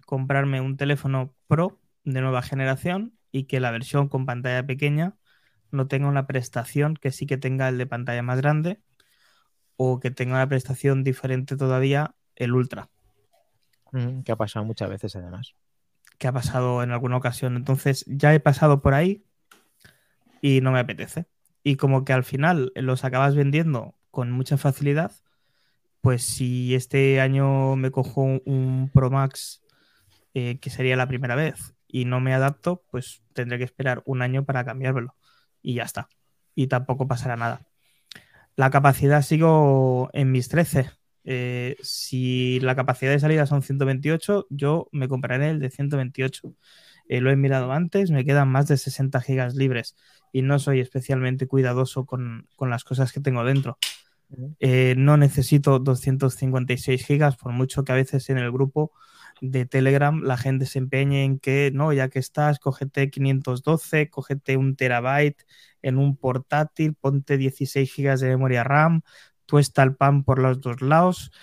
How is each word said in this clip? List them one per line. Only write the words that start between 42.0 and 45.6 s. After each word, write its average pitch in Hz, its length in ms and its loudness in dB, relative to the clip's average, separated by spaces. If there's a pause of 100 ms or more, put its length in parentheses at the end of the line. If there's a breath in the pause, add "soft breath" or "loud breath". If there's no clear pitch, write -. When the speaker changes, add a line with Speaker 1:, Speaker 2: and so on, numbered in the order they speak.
Speaker 1:
la 131 140 2
capacidad 131 380 0
de 143 80 4
salida 151 240 4
son 139 160 2
ciento 139 240 -2
veintiocho, 147 640 0
yo 143 440 -2
me 135 160 -4
compraré 131 420 -2
el 156 100 -2